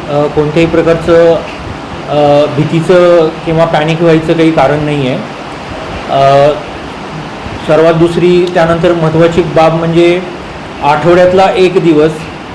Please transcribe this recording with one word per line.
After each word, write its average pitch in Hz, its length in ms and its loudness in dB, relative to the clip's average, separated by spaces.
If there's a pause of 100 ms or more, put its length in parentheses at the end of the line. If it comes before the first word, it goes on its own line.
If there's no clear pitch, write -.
अ, 147 160 0
कोणत्याही 151 400 0
प्रकारचं, 165 680 2 (760)
अ, 147 360 2 (100)
भीतीचं 165 720 2 (180)
किंवा 165 200 0
पॅनिक 160 360 -2
व्हायचं 160 320 2
काही 160 180 2
कारण 147 320 0
नाही 147 240 -2
आहे. 135 80 -2 (960)
अ, 139 400 4 (1160)
सर्वात 160 260 4
दुसरी 175 600 2
त्यानंतर 170 400 0
महत्त्वाची 165 480 2
बाब 160 320 2
म्हणजे 170 480 0 (640)
आठवड्यातला 180 720 2
एक 180 180 2
दिवस 160 380 2 (440)